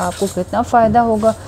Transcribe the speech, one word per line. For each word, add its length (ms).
आपको 260
कितना 360
फ़ायदा 380
होगा, 340